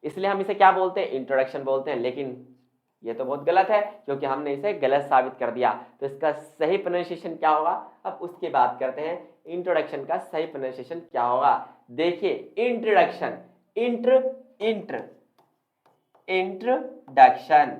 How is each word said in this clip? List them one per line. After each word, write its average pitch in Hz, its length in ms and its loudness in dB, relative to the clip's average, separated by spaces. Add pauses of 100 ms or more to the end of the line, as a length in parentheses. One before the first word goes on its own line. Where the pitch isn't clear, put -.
इसलिए 185 260 -6
हम 196 120 -2
इसे 190 120 -4
क्या 190 180 8
बोलते 185 300 0
हैं? - 80 -2
इंट्रोडक्शन 131 540 -2
बोलते 135 280 -2
हैं। 135 80 -2
लेकिन 127 360 -4 (680)
ये 113 100 -6
तो 120 120 -6
बहुत 135 180 -4
गलत 185 260 4
है 208 120 2 (240)
क्योंकि 139 200 -6
हमने 143 280 -4
इसे 143 220 -4
गलत 139 280 2
साबित 131 360 2
कर 117 120 -4
दिया। 117 200 0 (280)
तो 139 60 -10
इसका 139 260 -2
सही 156 460 -2
प्रोनाउंसिएशन 175 580 -4
क्या 156 140 0
होगा, 156 220 2 (340)
अब - 160 -8
उसकी 175 280 -10
बात 135 300 2
करते 135 220 -4
हैं। 160 160 -6 (300)
इंट्रोडक्शन 170 580 -4
का 147 120 -4
सही 160 280 -6
प्रोनाउंसिएशन 135 560 -10
क्या 127 220 -4
होगा? 123 300 2 (380)
देखिए 170 400 -2 (280)
इंट्रडक्शन, 214 760 0 (400)
इंट्र, 240 440 2 (400)
इंट्र, 202 420 -4 (1200)
इंट्रडक्शन, 185 1500 4